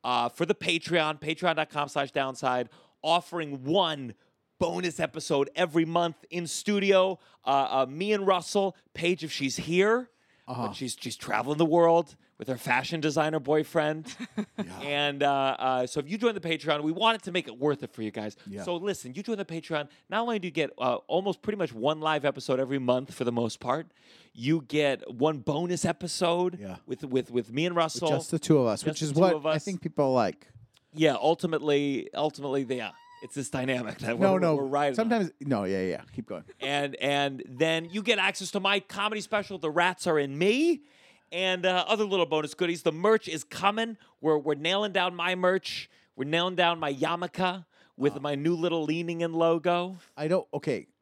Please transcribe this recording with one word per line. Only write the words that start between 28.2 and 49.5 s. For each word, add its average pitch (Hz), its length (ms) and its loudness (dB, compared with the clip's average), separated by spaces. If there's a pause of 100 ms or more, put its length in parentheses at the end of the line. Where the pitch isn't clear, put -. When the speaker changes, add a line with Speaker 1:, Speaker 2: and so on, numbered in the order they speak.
Speaker 2:
the 165 80 0
two 156 180 6
of 123 80 4
us, 107 160 0
Speaker 1:
Just - 60 -4
Speaker 2:
which 156 120 -4
Speaker 1:
the 156 60 -2
Speaker 2:
is 147 60 -4
Speaker 1:
two 147 80 2
Speaker 2:
what 185 140 6
Speaker 1:
of 147 120 -4
Speaker 2:
I 156 80 2
Speaker 1:
us. 151 100 -2
Speaker 2:
think 190 160 -4
people 143 320 0
like. 110 360 2 (440)
Speaker 1:
Yeah, 156 220 4
ultimately, 143 1000 0
ultimately, 139 500 -2
they, 123 140 -4
yeah, 107 120 -6 (320)
it's - 140 -16
this 139 120 -6
dynamic 127 500 -2
that 117 200 -4
Speaker 2:
No, 190 160 4
Speaker 1:
we're, 185 60 2
Speaker 2:
no. 160 160 4
Speaker 1:
we're 139 80 -2
riding 143 280 2
on. - 40 -4
Speaker 2:
Sometimes, 220 340 0 (100)
no, 127 240 0
yeah, 95 180 0
yeah. 90 200 -4 (120)
Keep 117 120 -10
going. 87 180 -10 (160)
Speaker 1:
And, 143 360 -4
and 143 520 0
then 160 420 0
you 202 120 -6
get 214 160 2
access 190 340 -2
to 202 80 -2
my 196 200 2
comedy 208 400 -4
special, 202 380 -4
The 156 120 -2
Rats 175 380 2
Are 156 100 4
in 139 180 0
Me, 254 460 2 (480)
and, 180 360 -2
uh, 180 200 2
other 214 180 2
little 190 200 2
bonus 151 300 -2
goodies. 175 280 -2
The 170 100 2
merch 202 360 2
is 160 160 -8
coming. 214 540 -2 (240)
We're, 151 160 4
we're 147 160 0
nailing 185 380 0
down 180 220 0
my 175 200 -2
merch. 180 560 0 (260)
We're 131 80 -4
nailing 170 320 0
down 170 240 2
my 147 140 -2
yarmulke 175 720 -2 (320)
with 139 180 2
Speaker 2:
Uh, 143 40 -8
Speaker 1:
my 143 140 -2
new 156 220 2
little 165 280 0
Leaning 165 360 -2
In 165 140 -2
logo. 175 640 2 (180)